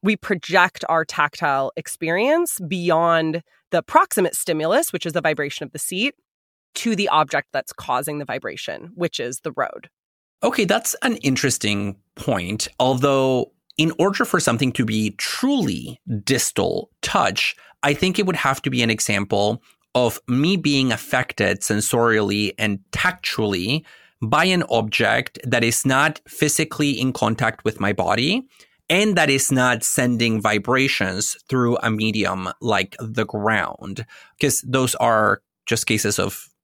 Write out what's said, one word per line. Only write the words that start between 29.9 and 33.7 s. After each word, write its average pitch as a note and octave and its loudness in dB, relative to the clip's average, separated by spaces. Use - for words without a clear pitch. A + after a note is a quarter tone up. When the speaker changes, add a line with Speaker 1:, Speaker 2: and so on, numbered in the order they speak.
Speaker 2:
vibrations G#2 0
through A#2+ 2
a - 0
medium G#2 0
like G2 -2
the A2+ -4
ground, G#2 -2